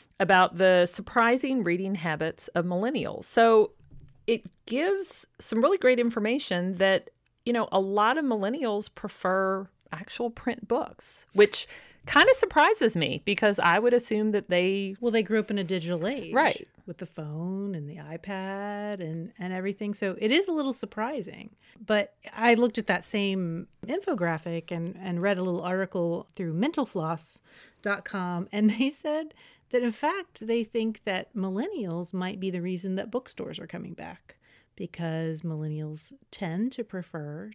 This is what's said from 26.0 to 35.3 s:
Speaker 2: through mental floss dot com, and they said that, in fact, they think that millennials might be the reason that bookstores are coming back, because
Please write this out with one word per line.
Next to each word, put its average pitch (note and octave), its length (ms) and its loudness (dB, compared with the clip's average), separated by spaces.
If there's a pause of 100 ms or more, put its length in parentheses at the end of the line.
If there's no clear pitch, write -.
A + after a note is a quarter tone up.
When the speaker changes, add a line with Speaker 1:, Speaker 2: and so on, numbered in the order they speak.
Speaker 2:
through E3 180 -4
mental B3+ 340 0
floss D#3+ 500 -6 (460)
dot G3+ 220 -4
com, F3+ 460 -4
and G#3+ 200 4
they B3+ 180 0
said D#4 460 -6 (360)
that, B3 100 2
in A#3+ 100 0
fact, E4+ 540 -6
they A#3 180 0
think A3 420 -4
that F#3+ 300 -4
millennials F#3+ 800 -4
might F#3 260 -4
be F#3+ 120 -4
the F3+ 100 -4
reason F#3 340 -4
that F#3+ 160 -6
bookstores F#3+ 480 -8
are D#3+ 80 -14
coming - 260 -12
back, - 440 -18 (380)
because D#3+ 680 -6